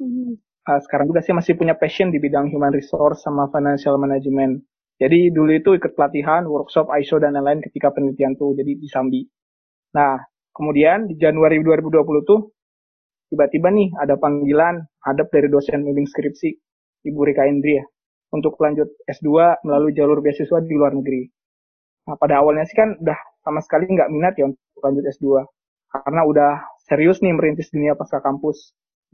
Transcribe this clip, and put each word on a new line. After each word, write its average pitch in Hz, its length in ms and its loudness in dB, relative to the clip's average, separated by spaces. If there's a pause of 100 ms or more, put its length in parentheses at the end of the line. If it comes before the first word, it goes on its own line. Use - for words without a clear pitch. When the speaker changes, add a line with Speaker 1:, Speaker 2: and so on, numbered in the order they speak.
Speaker 1:
Hmm. 247 400 -8
Speaker 2:
eh, - 380 -4 (100)
sekarang 143 160 0
juga 165 160 0
sih 175 160 0
masih 170 160 0
punya 165 240 0
passion 180 320 0
di 156 80 0
bidang 143 320 0
human 143 240 0
resource 151 480 -2
sama 143 320 -4
financial 143 480 0
management. 135 640 -2 (320)
Jadi 170 320 4
dulu 156 240 2
itu 170 240 4
ikut 170 160 -4
pelatihan, 156 560 0
workshop, 147 480 -2
iso, 156 240 0
dan 143 160 0
lain-lain 143 240 0
ketika 143 320 -2
penelitian 135 480 -2
tuh, 139 160 -2
jadi 139 160 -4
di 143 160 -14
Sambi. 131 320 -2 (720)
Nah, 139 240 2 (320)
kemudian 151 560 0
di 180 80 -8
Januari 156 480 2
dua 160 160 2
ribu 156 160 -4
dua 170 80 4
puluh 147 240 0
tuh, 214 240 2 (800)
tiba-tiba 151 400 0
nih 196 320 2
ada 143 160 0
panggilan 147 640 0 (240)
hadap 143 240 -2
dari 147 160 2
dosen 143 400 0
bimbing 143 240 -2
skripsi, 151 480 -6 (480)
Ibu 147 160 -6
Rika 139 240 2
Indri 143 320 0
ya, 139 80 -6 (480)
untuk 151 280 -2
lanjut 151 280 -2 (200)
S 147 160 -10
dua 165 400 4
melalui 147 320 0
jalur 147 240 2
beasiswa 147 400 -2
di 160 160 -6
luar 143 160 2
negeri. 131 320 -4 (840)
Nah, 147 80 -10
pada 143 240 2
awalnya 151 240 2
sih - 120 -14
kan 220 200 2
udah 156 200 -4 (280)
sama 151 160 -6
sekali 160 280 -2
nggak 175 240 2
minat 170 240 0
ya 143 120 0
untuk 131 120 -10 (200)
lanjut 139 280 -2
S - 120 -8
dua. 135 240 2 (440)
Karena 147 360 -2
udah 147 360 2 (240)
serius 165 360 2
nih 180 120 2
merintis 156 400 -2
dunia 147 240 -2
pasca 139 240 -8
kampus, 147 520 -6 (400)